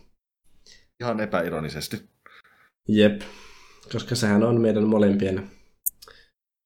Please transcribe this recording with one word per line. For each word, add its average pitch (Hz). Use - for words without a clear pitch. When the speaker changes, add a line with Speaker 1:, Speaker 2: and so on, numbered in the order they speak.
Speaker 1:
Ihan 117
epäironisesti. 82
Speaker 2:
Jep, 104
koska 117
sehän 104
on 117
meidän 107
molempien 98